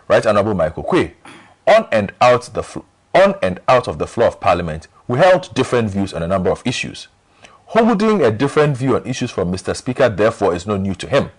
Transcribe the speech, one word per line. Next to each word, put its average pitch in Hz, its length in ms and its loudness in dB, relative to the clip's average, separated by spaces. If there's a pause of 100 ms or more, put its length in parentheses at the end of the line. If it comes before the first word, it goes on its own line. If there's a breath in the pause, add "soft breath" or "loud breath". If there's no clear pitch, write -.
Right 113 180 2
Honourable 104 280 0
Michael 80 280 -4
Quay. 147 320 -2 (520 loud breath)
On 220 260 4
and 107 280 0
out 123 340 2
the - 80 -6
fl-, - 180 -12 (340)
on 196 280 6
and 185 260 -2
out 123 180 2
of 87 120 -8
the 87 80 -4
floor 110 200 0
of - 140 -2
Parliament, 87 480 -2 (180 soft breath)
we 120 120 -2
held 185 360 2
different 123 360 0
views 95 240 -4
on 82 80 -6
a 82 40 -6
number 95 240 0
of - 140 -4
issues. - 440 -8 (580 soft breath)
Holding 220 560 2
a 113 100 2
different 143 440 0
view 120 200 0
on 90 100 -6
issues 123 240 -6
from 90 200 -4
Mister 92 240 -6
Speaker, 127 340 -2
therefore, 101 460 0
is 87 120 -8
not 104 140 -2
new 95 160 -4
to - 100 -12
him. 95 320 -2